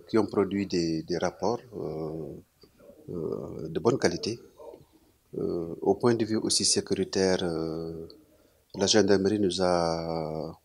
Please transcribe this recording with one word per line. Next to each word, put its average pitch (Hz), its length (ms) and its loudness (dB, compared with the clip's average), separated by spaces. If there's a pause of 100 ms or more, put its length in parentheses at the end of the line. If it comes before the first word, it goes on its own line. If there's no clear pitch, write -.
qui 110 100 2
ont 104 100 6
produit 98 400 0
des, 82 360 0
des 85 140 -4
rapports, 92 440 -2 (160)
euh, 80 580 -8 (760)
euh, - 600 -6
de 82 100 -6
bonne 95 180 2
qualité. 92 420 -2 (1000)
Euh, 87 440 -4
au 95 140 4
point 120 180 4
de 110 120 0
vue 107 100 -2
aussi 104 300 0
sécuritaire, 95 760 2
euh, 82 640 -4 (680)
la 95 120 2
gendarmerie 101 520 4
nous 92 220 0
a 82 1040 0